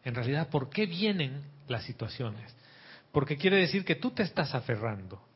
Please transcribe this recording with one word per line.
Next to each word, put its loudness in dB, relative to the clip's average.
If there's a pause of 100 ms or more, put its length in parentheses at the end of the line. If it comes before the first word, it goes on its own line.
En -4
realidad, 0
¿por 0
qué 0
vienen 0 (240)
las -2
situaciones? -8 (580)
Porque 2
quiere 4
decir 4
que 2
tú -2
te -2
estás 0
aferrando -2 (160)